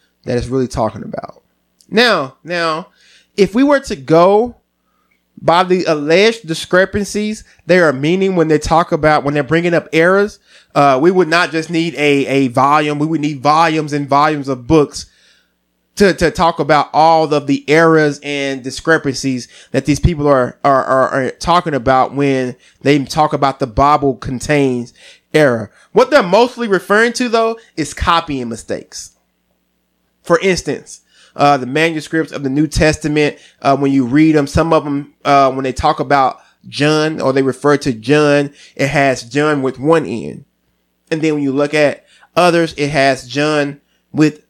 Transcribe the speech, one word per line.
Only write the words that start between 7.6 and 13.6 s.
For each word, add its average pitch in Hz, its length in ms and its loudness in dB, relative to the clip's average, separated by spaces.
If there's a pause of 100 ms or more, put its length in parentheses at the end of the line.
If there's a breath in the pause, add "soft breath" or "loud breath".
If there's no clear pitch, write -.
they 175 140 4
are 156 120 4
meaning 180 460 0
when 160 100 2
they - 100 4
talk 170 360 0
about, 151 320 0
when 143 80 -2
they're 147 100 0
bringing 170 300 -2
up - 180 -2
errors, 190 480 2 (340 soft breath)
uh, 143 280 4
we 175 100 4
would 185 160 2
not 165 240 0
just 160 180 -4
need 165 260 -2
a, 143 320 2
a 135 200 0
volume. 147 500 0
We 147 80 -2
would 160 160 -2
need 147 200 -4
volumes 156 520 0